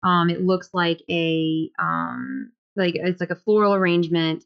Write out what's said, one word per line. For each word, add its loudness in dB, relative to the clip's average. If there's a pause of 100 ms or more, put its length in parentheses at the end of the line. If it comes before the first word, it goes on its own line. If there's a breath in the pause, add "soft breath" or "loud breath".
Um, 4
it -2
looks 0
like 0
a, -2
um, -6 (260)
like, 0
it's -4
like -6
a -4
floral 2
arrangement, 0